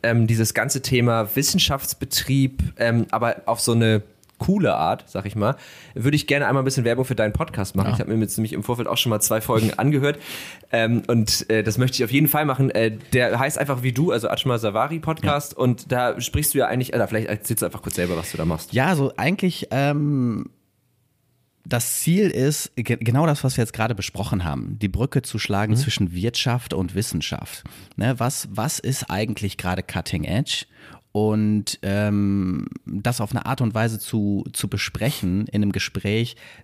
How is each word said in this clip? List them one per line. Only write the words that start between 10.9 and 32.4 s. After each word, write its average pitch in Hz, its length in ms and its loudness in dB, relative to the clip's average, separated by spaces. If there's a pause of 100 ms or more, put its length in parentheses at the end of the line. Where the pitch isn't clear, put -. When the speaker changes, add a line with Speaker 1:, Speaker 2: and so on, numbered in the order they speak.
Speaker 1:
und, 113 420 2
äh, 110 140 4
das 107 140 0
möchte 127 180 2
ich 131 80 0
auf 110 80 -2
jeden 147 160 4
Fall 151 160 2
machen. 135 260 2
Äh, 110 280 0 (160)
der 120 260 4
heißt 143 180 0
einfach 135 240 -2
wie 127 120 0
du, 147 180 2
also 117 160 0
Ajmal 123 320 0
Savari 113 400 0
Podcast. 151 540 -2
Speaker 2:
Ja. - 60 -16
Speaker 1:
Und 123 300 0
da 123 300 0
sprichst 147 340 -2
du - 40 2
ja 127 100 4
eigentlich, 127 260 -2
oder 110 140 2
vielleicht 110 220 -2
erzählst - 320 -4
du - 40 0
einfach - 160 -6
kurz - 140 -4
selber, 87 220 0
was 82 140 -6
du - 60 -8
da 80 60 -2
machst. 80 300 -2
Speaker 2:
Ja, 143 240 2
so 139 180 0
eigentlich, 175 560 -2
ähm, 139 800 0 (1160)
das - 360 -2
Ziel 180 280 4
ist, 147 460 0
ge-, 120 240 0
genau 120 260 4
das, 147 200 2
was 131 100 2
wir 123 80 2
jetzt 107 100 -4
gerade 113 220 0
besprochen 98 480 -4
haben, 71 360 -4
die 104 100 0
Brücke 127 320 0
zu - 180 -6
schlagen 107 340 0
Speaker 1:
Mhm. 113 40 4
Speaker 2:
zwischen 104 360 0
Wirtschaft 117 600 -2
und 92 200 -2
Wissenschaft. - 720 -4 (320)
Ne, 120 240 0
was, 120 320 -4
was 110 280 -4
ist - 300 -4
eigentlich 104 480 -2
gerade 92 240 -2
Cutting - 440 -4
Edge? - 400 -2 (460)
Und, 107 720 2
ähm, 98 840 0 (180)